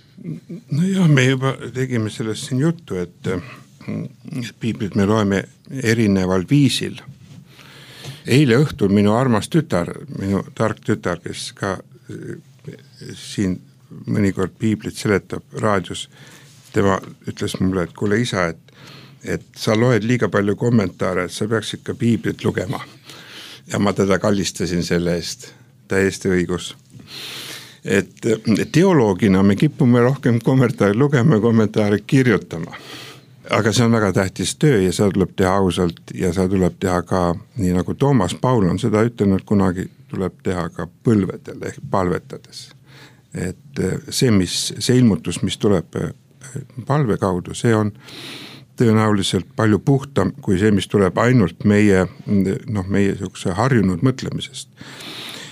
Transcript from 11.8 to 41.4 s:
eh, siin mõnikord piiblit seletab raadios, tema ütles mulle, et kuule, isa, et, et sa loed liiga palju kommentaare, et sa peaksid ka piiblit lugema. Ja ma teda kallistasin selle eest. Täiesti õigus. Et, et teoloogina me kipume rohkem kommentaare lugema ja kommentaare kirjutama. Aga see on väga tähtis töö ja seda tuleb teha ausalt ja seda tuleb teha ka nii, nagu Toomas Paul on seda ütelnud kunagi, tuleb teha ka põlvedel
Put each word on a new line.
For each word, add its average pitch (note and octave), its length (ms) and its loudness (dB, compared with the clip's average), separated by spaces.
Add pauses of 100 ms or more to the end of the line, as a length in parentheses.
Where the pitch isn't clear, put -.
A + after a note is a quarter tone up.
eh, - 640 -16 (400)
siin F#2+ 460 -4 (500)
mõnikord G2 480 -2
piiblit G#2+ 400 -4
seletab - 640 -4
raadios, G2 460 -2 (680)
tema F#2+ 240 2 (320)
ütles - 320 -8
mulle, F#2+ 240 0
et - 80 -10
kuule, G#2 320 -2
isa, F#2 260 -2
et, - 160 -20 (600)
et F#2+ 160 -6 (140)
sa - 180 0
loed A2+ 320 2
liiga A#2+ 240 0
palju G2+ 240 0
kommentaare, F#2+ 720 0
et F2 60 -12
sa A2+ 160 -6
peaksid A2 340 -4
ka G2 140 -8
piiblit G#2 480 -2
lugema. - 340 -2 (880)
Ja A2 120 -4
ma G2+ 140 2
teda G2 260 2
kallistasin F2+ 640 -2
selle F2 360 0
eest. - 320 -12 (360)
Täiesti G2 440 0
õigus. F2+ 420 -2 (1080)
Et, G2+ 300 0 (140)
et G#2+ 440 0
teoloogina A2 720 4
me G2 120 4
kipume B2 480 2
rohkem C3+ 400 2
kommentaare A#2+ 520 2
lugema C#3 420 4
ja G2 60 2
kommentaare G#2+ 640 2
kirjutama. F#2 680 0 (800)
Aga G#2+ 160 2
see A#2 160 2
on A#2 80 4
väga G#2+ 180 2
tähtis F#2 460 -2
töö C#3 240 4
ja F2+ 100 2
seda G#2 220 2
tuleb F#2 200 0
teha F#2 200 2
ausalt F2+ 580 -2
ja F2+ 220 -2
seda F#2 160 0
tuleb F2+ 320 0
teha F2+ 240 0
ka F#2 140 0 (340)
nii, F2+ 240 0
nagu F2 160 -4
Toomas C3 400 0
Paul A#2 320 2
on E2+ 120 0
seda G#2+ 280 2
ütelnud G2+ 400 0
kunagi, F#2 400 0 (240)
tuleb F#2+ 320 -6
teha F2 320 -4
ka E2 140 -8 (140)
põlvedel - 640 -2